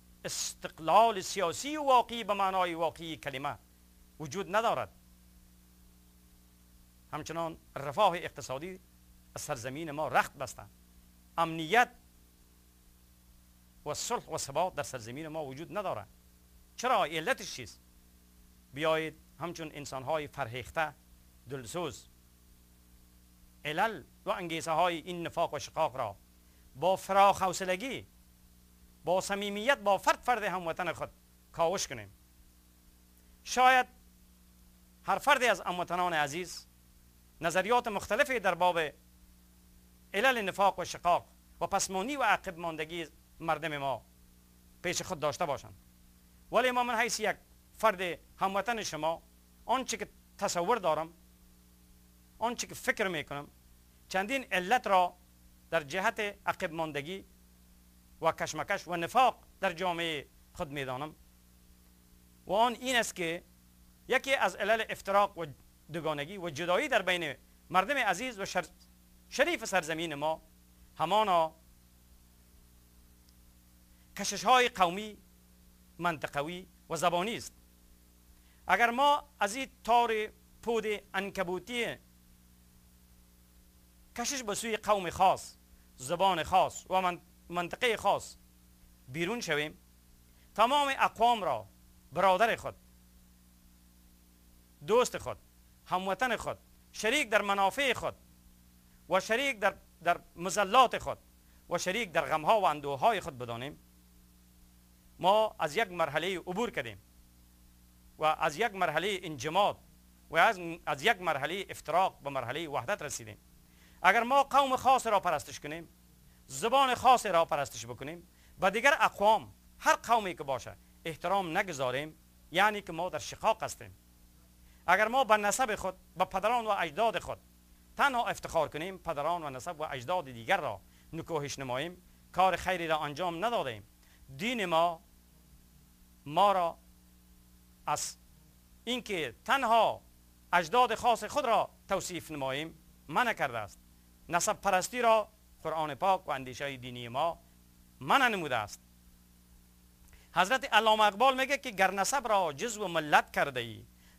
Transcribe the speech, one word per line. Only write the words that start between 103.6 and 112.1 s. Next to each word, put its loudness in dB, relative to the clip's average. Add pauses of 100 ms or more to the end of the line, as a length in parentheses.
ما 6
از -2
یک 2
مرحلهٔ -2
عبور -4
کردیم -8 (1160)
و -2
از 0
یک -2
مرحلهٔ 0
انجماد 0 (500)
و 0
از، 6 (260)
از -4
یک 2
مرحلهٔ -2
افتراق -2